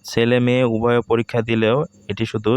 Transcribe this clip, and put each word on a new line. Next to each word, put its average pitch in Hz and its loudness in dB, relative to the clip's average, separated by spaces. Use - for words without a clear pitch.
ছেলে 117 0
মেয়ে 123 2
উভয় 120 0
পরীক্ষা 117 -2
দিলেও 113 0
এটি 104 -6
শুধু 107 -2